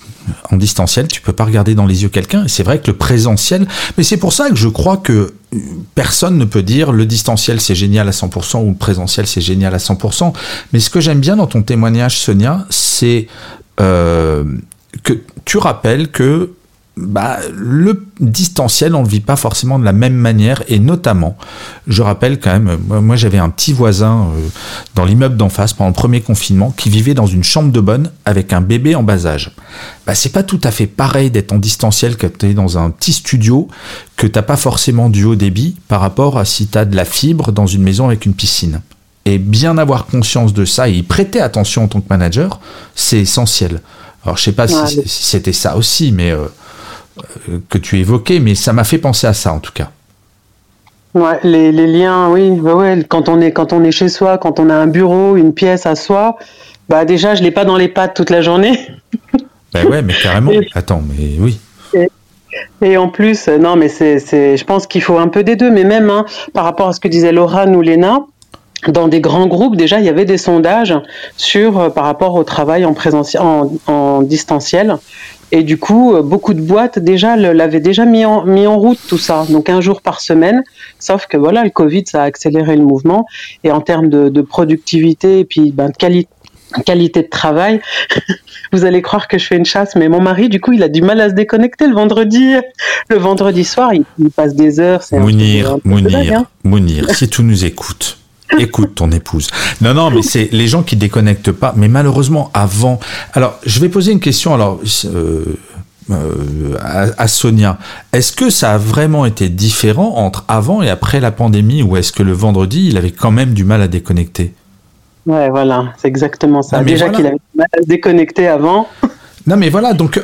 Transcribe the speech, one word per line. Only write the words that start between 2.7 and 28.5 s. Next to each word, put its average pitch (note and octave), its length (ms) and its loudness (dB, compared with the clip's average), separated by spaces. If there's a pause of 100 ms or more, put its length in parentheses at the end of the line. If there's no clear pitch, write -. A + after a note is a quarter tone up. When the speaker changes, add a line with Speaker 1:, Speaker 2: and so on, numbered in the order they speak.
Speaker 1:
que - 80 -10
le G2+ 100 0
présentiel, B2 720 0 (280)
mais F3 80 0
c'est G#3 140 0
pour E3+ 160 -2
ça C#4+ 160 0
que F#3+ 60 0
je A2+ 120 2
crois F3+ 300 0
que G#2+ 380 -2 (580)
personne F3 460 0
ne A#2+ 60 2
peut G#2 180 0
dire C3+ 280 0
le A2 140 2
distanciel A2+ 560 -2
c'est F#2+ 140 -2
génial G2+ 340 0
à - 20 0
cent F#2+ 160 -6
pour - 160 -8
cent A#2 200 -4
ou G#2 60 0
le F#2 60 0
présentiel F#2+ 520 -4
c'est - 140 -6
génial F#2+ 340 -2
à F2+ 40 -4
cent F#2+ 160 -4
pour - 200 -4
cent. F3 180 -2 (400)
Mais A#2 60 2
ce G#2+ 100 0
que F3+ 100 -2
j'aime D3+ 200 2
bien E3 160 2
dans G#3 120 2
ton A2 140 0
témoignage, A#2 560 0
Sonia, B2 540 0
c'est, A#2+ 560 -2 (520)
euh, E2+ 640 0 (600)
que C3 100 0 (320)
tu G3+ 140 -2
rappelles C#3 500 -2
que, D#3 420 0 (460)
bah, G2+ 420 -4 (140)
le D3+ 520 -2 (160)
distanciel, D3+ 720 0
on C3+ 80 0
le G#2+ 60 0
vit G#2 100 0
pas C#3 160 -2
forcément B2+ 420 -2
de B2 60 0
la G2+ 80 2
même B2 220 2
manière, A#2 560 2
et G#2+ 100 2
notamment, G#2+ 560 0 (520)
je G#2+ 140 0
rappelle B2+ 380 -2
quand F#2 140 0
même, F#2+ 240 2 (100)
moi, G#2 140 0
moi, A2+ 160 4
j'avais G#2 200 2
un E2+ 120 2
petit - 240 -2
voisin, A2 600 2
euh, D#2+ 140 -4 (480)
dans F2+ 80 0
l'immeuble A#2+ 320 2
d'en G#2+ 140 2
face G#2 240 -2
pendant F#2+ 160 0
le F2+ 40 0
premier A#2+ 280 0
confinement G#2+ 560 0
qui - 120 -2
vivait A2 240 2
dans B2 140 2
une F#2 160 0
chambre D3 300 0
de A#2 80 2
bonne B2 300 0 (120)
avec G2 300 -2